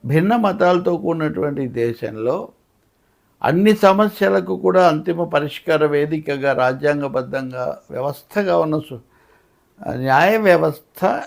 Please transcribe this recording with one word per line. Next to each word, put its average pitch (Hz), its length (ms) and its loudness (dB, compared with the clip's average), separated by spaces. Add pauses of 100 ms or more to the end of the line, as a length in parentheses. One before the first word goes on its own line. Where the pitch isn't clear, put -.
(100)
భిన్న 170 220 2 (120)
మతాలతో 180 480 2 (120)
కూడినటువంటి 151 600 -2 (160)
దేశంలో 117 560 -4 (1040)
అన్ని 196 300 4 (120)
సమస్యలకు 196 720 2 (120)
కూడా 185 160 4 (100)
అంతిమ 165 320 -2 (100)
పరిష్కార 151 500 -2 (100)
వేదికగా 147 580 -2 (100)
రాజ్యాంగబద్ధంగా 131 1000 -4 (300)
వ్యవస్థగా 170 600 -4 (100)
ఉన్న 151 140 -2 (100)
సు-, 120 140 -14 (1000)
న్యాయ 147 280 4 (140)
వ్యవస్థ 165 580 0 (220)